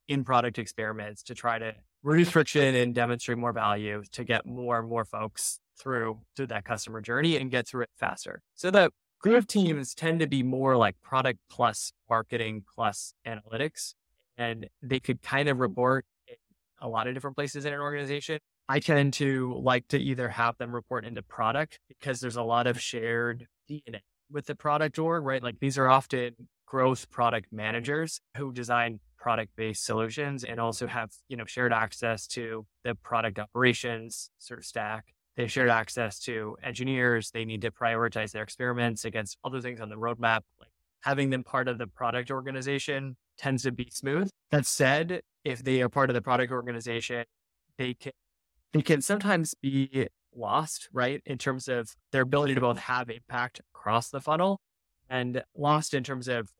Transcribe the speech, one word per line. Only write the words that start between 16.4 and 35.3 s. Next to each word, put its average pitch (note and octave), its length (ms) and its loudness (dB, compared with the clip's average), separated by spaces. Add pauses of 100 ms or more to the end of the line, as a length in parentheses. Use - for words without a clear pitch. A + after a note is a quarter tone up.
a B2+ 60 -8
lot A2+ 200 -2
of B2+ 60 -2
different C3 240 -8
places C#3+ 280 -4
in D3 80 -4
an C#3+ 60 -6
organization. C#3+ 600 -4 (300)
I D3 100 4
tend C#3+ 340 6
to C3 480 0
like B2+ 260 4
to C#3+ 100 2
either B2+ 320 0
have A#2 280 0
them A#2+ 180 -6
report A#2 300 -6
into A2+ 180 -10
product B2 640 -2
because C3 320 -6
there's A#2+ 160 -4
a A#2+ 80 -2
lot A#2 240 4
of A#2 120 2
shared A#2 680 -2 (200)
D D3 200 -12
N A2+ 80 -12
A G2+ 60 -14 (280)
with C#3+ 160 -8
the D3 100 -8
product D3+ 440 0
org, E3 240 0
right? C3 180 -2
Like, A#2 180 -6
these C3+ 180 -2
are C3 100 4
often B2+ 480 4 (300)
growth C3 440 2
product A#2 420 2
managers A#2 680 -2 (160)
who C#3 140 -6
design A#2+ 480 0 (180)
product-based A2 640 -2
solutions A#2 600 -2
and A2+ 160 -8
also A#2 280 -2
have, A2+ 240 -6 (160)
you B2+ 100 -10
know, A2+ 80 -8
shared B2 280 2
access A2+ 540 0
to A2+ 380 -8 (180)
the A#2 120 -4
product A2+ 440 -2
operations A#2 920 0 (100)
sort A#2+ 200 -16
of - 60 -16
stack. A2 480 -8 (220)